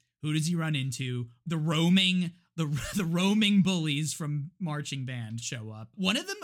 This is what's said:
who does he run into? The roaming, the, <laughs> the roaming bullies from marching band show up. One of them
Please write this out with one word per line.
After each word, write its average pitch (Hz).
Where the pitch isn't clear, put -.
who 151
does 156
he 175
run 160
into? 127
The 165
roaming, 175
the, 165
<laughs> 147
the 190
roaming 196
bullies 156
from 147
marching 147
band 117
show 110
up. 110
One 190
of 370
them 403